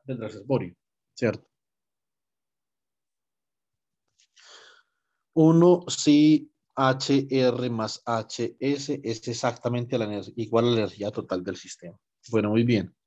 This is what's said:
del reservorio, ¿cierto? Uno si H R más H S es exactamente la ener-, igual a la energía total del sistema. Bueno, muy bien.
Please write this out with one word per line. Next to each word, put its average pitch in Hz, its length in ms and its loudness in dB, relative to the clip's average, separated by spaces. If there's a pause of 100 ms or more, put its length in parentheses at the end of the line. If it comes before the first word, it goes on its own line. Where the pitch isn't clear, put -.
del 131 120 -10
reservorio, 107 580 -6 (380)
¿cierto? 104 340 -4 (4000)
Uno 165 520 6
si 151 640 4 (240)
H 135 540 0
R 127 400 0
más 117 360 -6
H 117 540 -6
S 143 440 -6
es 113 240 -8
exactamente 120 720 -4
la 110 60 -2
ener-, 104 300 -10
igual 113 300 0
a 120 60 2
la 117 60 0
energía 101 340 -4
total 92 320 -6
del 92 140 -8
sistema. - 380 -20 (340)
Bueno, 107 200 0
muy 113 140 2
bien. 110 320 -2 (120)